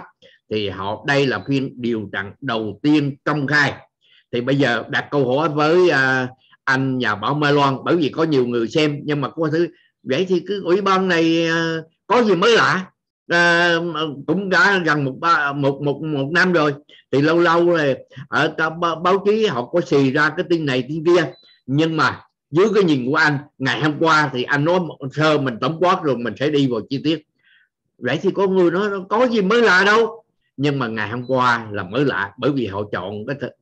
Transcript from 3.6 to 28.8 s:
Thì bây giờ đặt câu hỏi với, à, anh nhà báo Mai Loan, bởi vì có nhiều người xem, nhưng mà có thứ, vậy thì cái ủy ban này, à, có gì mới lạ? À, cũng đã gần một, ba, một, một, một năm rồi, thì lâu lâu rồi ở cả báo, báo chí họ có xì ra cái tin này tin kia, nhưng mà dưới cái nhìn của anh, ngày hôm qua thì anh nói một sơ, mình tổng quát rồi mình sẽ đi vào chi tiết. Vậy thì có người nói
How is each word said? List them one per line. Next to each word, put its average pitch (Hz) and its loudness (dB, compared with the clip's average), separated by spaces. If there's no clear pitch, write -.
Thì 120 -4
bây 131 0
giờ 120 0
đặt 123 -4
câu 131 0
hỏi 160 0
với, 156 2
à, 131 2
anh 131 0
nhà 113 -2
báo 107 -4
Mai 147 0
Loan, 139 2
bởi 147 2
vì 156 0
có 151 -4
nhiều 143 2
người 120 -2
xem, 147 0
nhưng 147 -4
mà 127 -4
có 160 -4
thứ, 165 0
vậy 135 -2
thì 180 0
cái 202 -4
ủy 175 2
ban 190 0
này, 165 2
à, 165 -2
có 240 4
gì 208 2
mới 220 4
lạ? 160 2
À, 170 4
cũng 185 -2
đã 185 2
gần 151 0
một, 131 -4
ba, 156 0
một, 139 -2
một, 143 -2
một 143 -4
năm 180 2
rồi, 151 2
thì 135 2
lâu 160 4
lâu 170 4
rồi 156 2
ở 143 -2
cả 160 -2
báo, 170 -4
báo 180 0
chí 214 2
họ 123 -2
có 175 -2
xì 139 2
ra 151 2
cái 175 -2
tin 165 0
này 127 -2
tin 156 -6
kia, 170 2
nhưng 156 0
mà 123 0
dưới 180 4
cái 214 4
nhìn 143 2
của 135 -2
anh, 151 2
ngày 120 -2
hôm 151 0
qua 156 2
thì 123 -2
anh 143 -2
nói 175 2
một 160 -6
sơ, 151 2
mình 135 -2
tổng 147 -2
quát 175 2
rồi 135 0
mình 117 -6
sẽ 139 -2
đi 143 2
vào 113 -4
chi 131 -6
tiết. 151 -2
Vậy 127 -4
thì 190 0
có 196 0
người 185 2
nói 196 -2